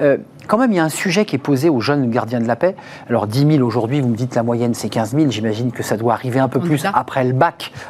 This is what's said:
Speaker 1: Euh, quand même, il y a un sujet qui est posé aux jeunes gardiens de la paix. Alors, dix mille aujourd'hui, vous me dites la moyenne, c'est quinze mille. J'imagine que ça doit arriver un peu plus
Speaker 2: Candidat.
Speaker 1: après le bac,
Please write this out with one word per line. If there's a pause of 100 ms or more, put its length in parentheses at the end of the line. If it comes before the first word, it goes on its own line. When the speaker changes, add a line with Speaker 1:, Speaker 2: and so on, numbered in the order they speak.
Speaker 1:
Euh, (280)
quand
même,
il
y
a
un
sujet
qui
est
posé
aux
jeunes
gardiens
de
la
paix. (320)
Alors,
dix
mille
aujourd'hui,
vous
me
dites
la
moyenne,
c'est
quinze
mille.
J'imagine
que
ça
doit
arriver
un
peu
plus
Speaker 2:
Candidat.
Speaker 1:
après
le
bac, (180)